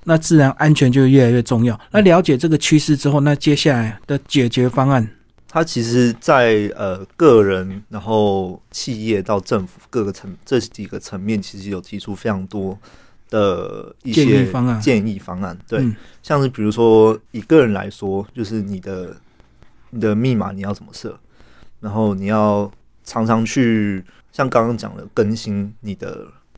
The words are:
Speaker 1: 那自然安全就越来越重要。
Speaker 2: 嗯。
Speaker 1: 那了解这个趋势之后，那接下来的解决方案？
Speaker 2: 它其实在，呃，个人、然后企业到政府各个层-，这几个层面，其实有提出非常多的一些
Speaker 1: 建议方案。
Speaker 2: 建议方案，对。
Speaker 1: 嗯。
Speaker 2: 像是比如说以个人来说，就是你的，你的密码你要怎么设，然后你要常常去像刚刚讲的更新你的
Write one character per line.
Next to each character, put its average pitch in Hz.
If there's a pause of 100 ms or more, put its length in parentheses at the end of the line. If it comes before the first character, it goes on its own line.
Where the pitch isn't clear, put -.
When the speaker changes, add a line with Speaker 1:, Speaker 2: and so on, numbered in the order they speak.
Speaker 1:
那 160
自 160
然 139
安 151
全 139
就 131
越 131
来 117
越 120
重 117
要。 113
Speaker 2:
嗯。 - (120)
Speaker 1:
那 208
了 185
解 139
这 170
个 156
趋 151
势 151
之 139
后， 147
那 147
接 151
下 143
来 113
的 143
解 127
决 123
方 131
案？ 123 (440)
Speaker 2:
它 -
其 123
实 120
在， 113
呃， 98 (140)
个 120
人、 95
然 104
后 101 (100)
企 110
业 104
到 104
政 95
府 -
各 110
个 98
层-， 98 (120)
这 123
几 107
个 101
层 101
面， 101
其 98
实 98
有 92
提 101
出 98
非 113
常 95
多 98 (520)
的 98 (100)
一 117
些 143
Speaker 1:
建 131
议 127
方 123
案。 117
Speaker 2:
建 107
议 98
方 90
案， 90 (100)
对。 113
Speaker 1:
嗯。 120 (300)
Speaker 2:
像 143
是 135
比 127
如 107
说 110 (120)
以 107
个 147
人 107
来 98
说， 98
就 117
是 110
你 98
的， 92 (720)
你 120
的 107
密 123
码 98
你 98
要 101
怎 -
么 -
设， - (600)
然 107
后 107
你 98
要 104 (320)
常 113
常 113
去 107 (280)
像 135
刚 117
刚 120
讲 104
的 98 (120)
更 110
新 101
你 101
的 - (300)